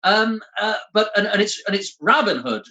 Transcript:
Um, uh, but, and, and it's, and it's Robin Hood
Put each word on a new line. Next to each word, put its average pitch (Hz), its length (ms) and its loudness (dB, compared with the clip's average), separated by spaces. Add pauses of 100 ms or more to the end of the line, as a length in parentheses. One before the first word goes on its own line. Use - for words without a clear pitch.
Um, 220 380 2 (180)
uh, 214 160 -2 (180)
but, 214 240 2
and, 208 100 2
and 202 140 0
it's, 208 260 -2
and 196 80 -2
it's 196 240 -6
Robin 208 380 2
Hood 120 340 -6